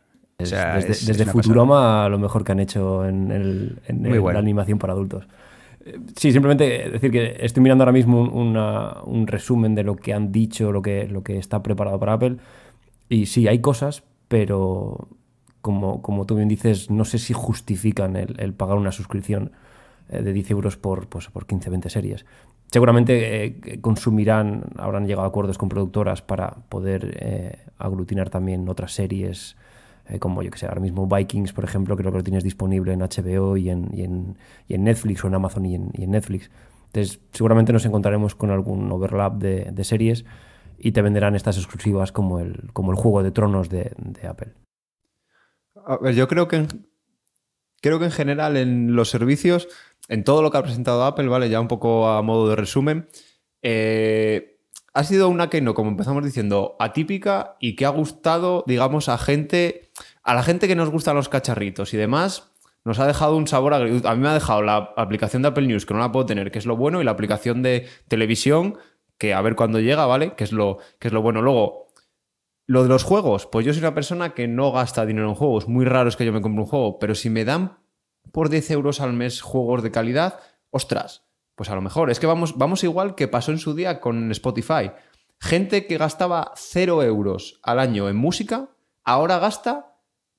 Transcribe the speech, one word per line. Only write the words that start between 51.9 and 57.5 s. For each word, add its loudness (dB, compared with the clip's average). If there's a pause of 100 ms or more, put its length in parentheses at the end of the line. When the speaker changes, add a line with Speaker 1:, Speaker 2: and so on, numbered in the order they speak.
Speaker 3:
a 2
modo 2
de 2
resumen, -2 (540)
eh, 0 (340)
ha 2
sido 4
una 0
Keynote, 0
como 0
empezamos -2
diciendo, -2
atípica -2